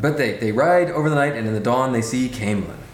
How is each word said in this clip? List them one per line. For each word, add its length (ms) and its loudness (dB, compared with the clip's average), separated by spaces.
but 180 0
they, 200 -2
they 140 0
ride 380 4
over 180 0
the 80 2
night, 200 2
and 100 -4
in 80 -2
the 60 -2
dawn 320 2
they 100 2
see 260 -2
Caemlyn. 480 -4